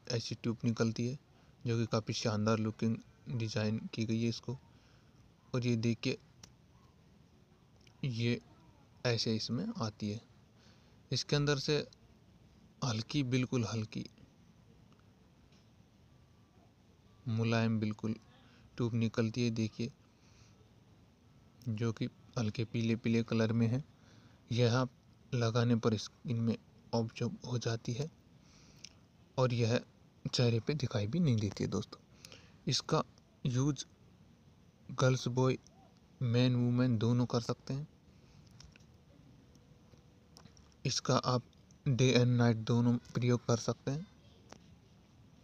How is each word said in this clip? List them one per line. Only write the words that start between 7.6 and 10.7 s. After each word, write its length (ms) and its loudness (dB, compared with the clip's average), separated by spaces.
ये 360 0
ऐसे 300 0
इसमें 280 -4
आती 280 -4
है। 100 -6